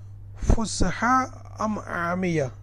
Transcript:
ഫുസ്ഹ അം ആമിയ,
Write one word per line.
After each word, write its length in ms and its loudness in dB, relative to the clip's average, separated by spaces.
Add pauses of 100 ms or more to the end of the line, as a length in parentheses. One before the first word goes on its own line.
(420)
ഫുസ്ഹ 640 4 (560)
അം 180 -2 (200)
ആമിയ, 520 0 (120)